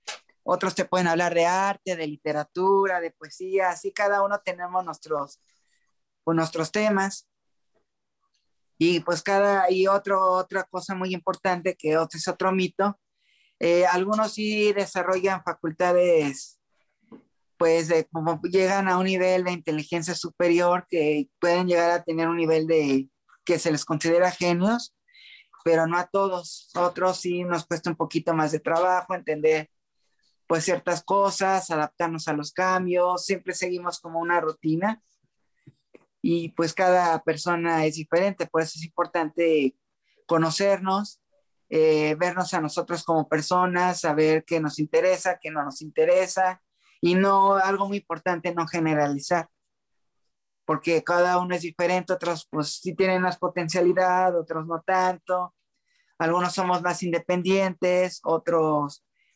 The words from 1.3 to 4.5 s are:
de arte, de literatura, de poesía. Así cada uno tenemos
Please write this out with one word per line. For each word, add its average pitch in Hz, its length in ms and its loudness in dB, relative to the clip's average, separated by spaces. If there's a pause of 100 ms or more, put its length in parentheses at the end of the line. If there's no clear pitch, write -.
de 170 120 4
arte, 190 500 0
de 160 120 -6
literatura, 180 920 0
de 165 120 -6
poesía. 185 580 -2
Así 175 240 -6
cada 202 300 2
uno 202 200 -2
tenemos 180 400 -4